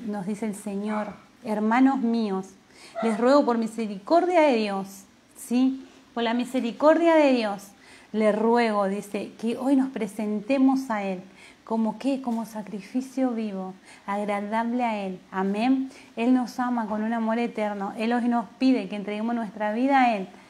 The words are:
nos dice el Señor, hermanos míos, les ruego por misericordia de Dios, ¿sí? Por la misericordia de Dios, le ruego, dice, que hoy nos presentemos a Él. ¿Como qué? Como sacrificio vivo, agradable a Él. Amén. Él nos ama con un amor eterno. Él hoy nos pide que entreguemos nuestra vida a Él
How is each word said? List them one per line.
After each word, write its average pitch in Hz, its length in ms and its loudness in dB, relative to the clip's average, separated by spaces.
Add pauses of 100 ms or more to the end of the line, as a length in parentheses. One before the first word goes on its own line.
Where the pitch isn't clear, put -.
nos 208 200 -6
dice 214 180 -4
el 208 100 -4
Señor, 208 600 -6 (280)
hermanos 226 580 2
míos, 214 480 -2 (540)
les 220 160 0
ruego 269 260 6
por 233 140 0
misericordia 233 840 2
de 277 140 4
Dios, 196 480 -4 (320)
¿sí? 262 500 0 (260)
Por 233 100 -4
la 233 120 0
misericordia 262 800 2
de 294 180 6
Dios, 214 360 -2 (440)
le 214 200 4
ruego, 220 560 2
dice, 202 520 -6
que 233 160 -2
hoy 277 180 2
nos 262 140 2
presentemos 220 1000 0
a 208 120 -2
Él. 190 200 -6 (420)
¿Como 220 340 -2
qué? 269 220 -2
Como 226 240 -4
sacrificio 220 840 -6
vivo, 196 440 -6 (320)
agradable 208 800 -2
a 220 140 -2
Él. 190 200 -6 (120)
Amén. 220 600 0 (240)
Él 233 200 2
nos 254 260 -2
ama 240 260 0
con 214 160 -4
un 220 100 -2
amor 226 260 0
eterno. 208 580 -4
Él 226 160 -2
hoy 240 160 0
nos 233 180 0 (120)
pide 240 300 2
que 208 80 -8
entreguemos 208 380 -4
nuestra 214 380 -4
vida 262 300 4
a 233 140 2
Él 190 120 -6 (220)